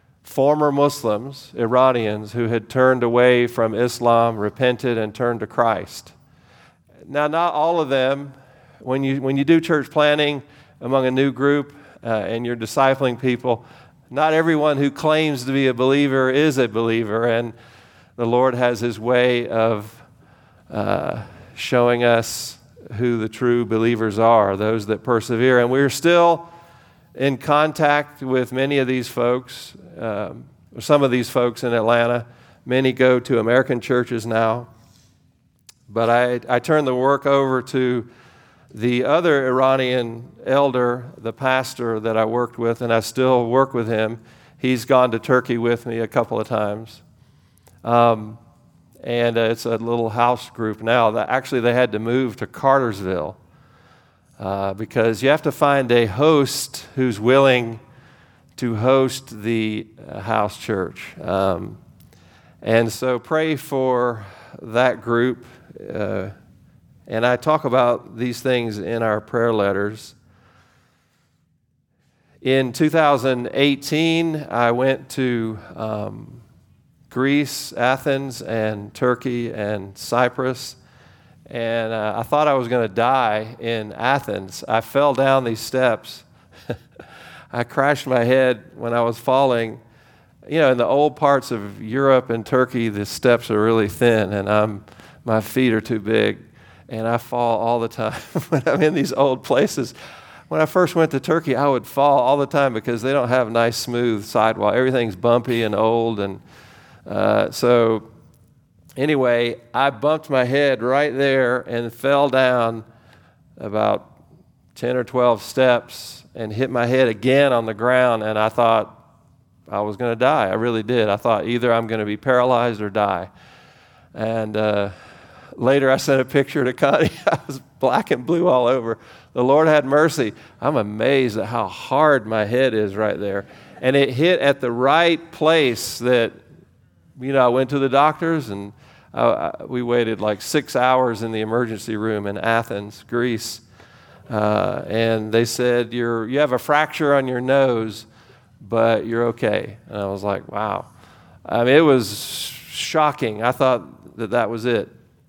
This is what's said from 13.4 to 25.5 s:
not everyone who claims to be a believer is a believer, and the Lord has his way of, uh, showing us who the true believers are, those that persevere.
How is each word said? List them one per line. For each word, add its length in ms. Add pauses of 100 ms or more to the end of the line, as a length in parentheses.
not 240
everyone 460
who 120
claims 540
to 80
be 140
a 80
believer 560
is 260
a 100
believer, 600
and 260 (640)
the 80
Lord 300
has 260
his 180
way 480
of, 560 (680)
uh, 520 (320)
showing 480
us 540 (380)
who 240
the 100
true 380
believers 520
are, 380
those 300
that 160
persevere. 580